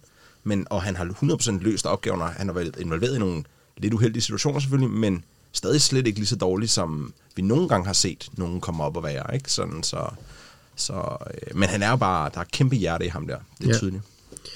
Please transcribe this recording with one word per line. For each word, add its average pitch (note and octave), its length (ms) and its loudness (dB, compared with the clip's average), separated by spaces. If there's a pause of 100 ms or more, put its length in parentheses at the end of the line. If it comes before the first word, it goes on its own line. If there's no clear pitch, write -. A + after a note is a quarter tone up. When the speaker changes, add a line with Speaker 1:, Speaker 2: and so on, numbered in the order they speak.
(440)
Speaker 1:
men, G2+ 260 0
og F#2+ 120 0
han F#2+ 140 -2
har F2 100 -2 (100)
hundrede D3+ 220 2
procent G2 240 0
løst G2+ 240 2
opgaverne, F2+ 380 0
han F2 220 -4
har F2 80 -4
været E2+ 240 -2
involveret F2 380 0
i - 20 0
nogle F2+ 260 0 (340)
lidt G#2+ 160 0
uheldige A2+ 280 2
situationer C#3 380 -2
selvfølgelig, C3+ 300 2
men G2+ 340 0 (280)
stadig C3+ 300 2
slet C3 240 4
ikke G#2 120 2
lige G#2 100 0
så A#2 80 0
dårlig, G2 340 0
som D#2 420 0 (240)
vi F#2 60 -2
nogle C#3 260 4
gange G2 180 4
har G2 60 -2
set - 440 0
nogen F2 240 -2
komme D#2+ 240 -4
op D2+ 120 -2
og D#2+ 80 -6
være, D2 300 -4
ikke? C3+ 180 -2
Sådan, E2+ 300 -2
så, - 160 -4 (800)
så, - 400 -4 (340)
øh, - 80 -6
men F#2+ 100 4
han G2 140 2
er G#2+ 80 4
jo C3 60 4
bare, F2 380 2
der E2+ 60 -6
er E2+ 120 -4
kæmpe C3+ 240 4
hjerte E2 300 0
i - 20 -2
ham D#2+ 180 -6
der, C2 120 -6 (220)
det - 60 0
er A#2+ 60 6
Speaker 2:
Ja. A2+ 60 4
Speaker 1:
tydeligt. G2 240 -2 (540)